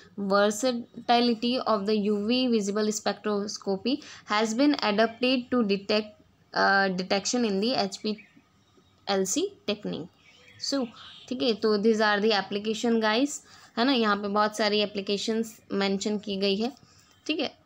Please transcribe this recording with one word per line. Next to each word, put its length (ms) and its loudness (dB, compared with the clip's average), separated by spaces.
versatility 1400 0
of 140 2
the 160 0
U 180 0
V 220 0
visible 380 0
spectroscopy 1000 -4
has 220 0
been 220 4
adapted 680 0
to 100 4
detect, 460 0
अ, 340 4
detection 580 -2
in 160 0
the 160 0
एचपीएलसी 1700 -6
technique। 380 -6
So, 160 -2
ठीक 120 -8
है, 120 2
तो 240 2
these 240 4
are 200 2
the 120 4
application 680 0
guys, 280 2
है 80 0
ना, 60 2
यहाँ 240 2
पे 120 -4
बहुत 300 0
सारी 220 2
एप्लीकेशंस 800 -4
मेंशन 440 0
की 200 -8
गई 180 0
है, 160 -2
ठीक 120 -2
है। 260 -6